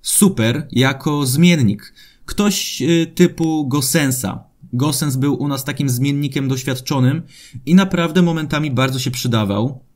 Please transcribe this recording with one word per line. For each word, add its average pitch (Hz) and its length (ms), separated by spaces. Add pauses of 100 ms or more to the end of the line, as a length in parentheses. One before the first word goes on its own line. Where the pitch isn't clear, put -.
super 127 680
jako 139 540
zmiennik. 135 680 (320)
Ktoś, - 560
y, 165 340
typu 160 520
Gossensa. 135 760 (300)
Gosens 139 420
był 139 200
u 143 120
nas 135 160
takim 143 260
zmiennikiem 139 580
doświadczonym 135 720 (440)
i 165 100
naprawdę 180 460
momentami 151 500
bardzo 131 280
się 127 120
przydawał. 113 720 (120)